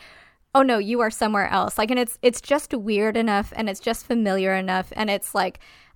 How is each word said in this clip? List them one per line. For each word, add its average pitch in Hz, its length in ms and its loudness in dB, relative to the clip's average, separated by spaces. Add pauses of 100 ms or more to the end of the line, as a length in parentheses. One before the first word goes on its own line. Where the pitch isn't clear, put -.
(540)
"Oh 269 80 8
no, 247 160 4
you 214 220 0
are 226 100 2
somewhere 214 380 0
else." 190 300 0
Like, 220 120 2
and 247 100 0
it's, 240 220 -4
it's 247 180 2
just 294 340 -2
weird 214 420 0
enough, 214 400 0
and 214 140 -4
it's 196 100 -8
just - 240 -4
familiar 196 500 2
enough, 185 420 -2
and 214 140 -2
it's 196 240 -4
like, 185 260 -2 (360)